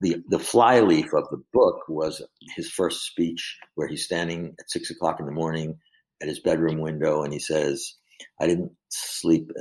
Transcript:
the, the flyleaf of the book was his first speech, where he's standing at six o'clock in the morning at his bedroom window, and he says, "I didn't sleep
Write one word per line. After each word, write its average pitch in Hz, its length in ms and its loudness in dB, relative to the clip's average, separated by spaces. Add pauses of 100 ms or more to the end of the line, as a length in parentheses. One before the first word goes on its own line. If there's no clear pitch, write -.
the, 85 280 0
the 95 100 2
flyleaf 113 760 6
of 73 160 0
the - 140 -10 (100)
book 113 360 4
was 78 320 -4 (340)
his - 160 -8
first - 340 -2
speech, - 540 -4 (160)
where - 120 -4
he's 76 180 -8
standing 85 540 -4
at - 120 -16
six - 180 -6
o'clock 80 300 -2
in 78 80 -8
the 71 60 -8
morning 80 440 -4 (440)
at 76 80 -4
his 78 100 -8
bedroom 80 400 2
window, 78 440 0
and 71 100 -4
he 73 60 -6
says, 71 540 -2 (480)
"I 80 60 2
didn't 87 240 0 (180)
sleep - 720 0